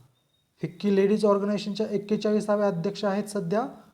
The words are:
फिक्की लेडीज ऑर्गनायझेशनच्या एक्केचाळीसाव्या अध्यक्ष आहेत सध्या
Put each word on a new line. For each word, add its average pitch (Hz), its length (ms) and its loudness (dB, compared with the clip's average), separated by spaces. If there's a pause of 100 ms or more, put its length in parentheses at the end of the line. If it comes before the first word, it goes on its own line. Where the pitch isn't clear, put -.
(600)
फिक्की 202 340 -2
लेडीज 202 300 4
ऑर्गनायझेशनच्या 202 640 0
एक्केचाळीसाव्या 208 800 0
अध्यक्ष 196 380 -4
आहेत 202 180 0
सध्या 208 440 -4 (260)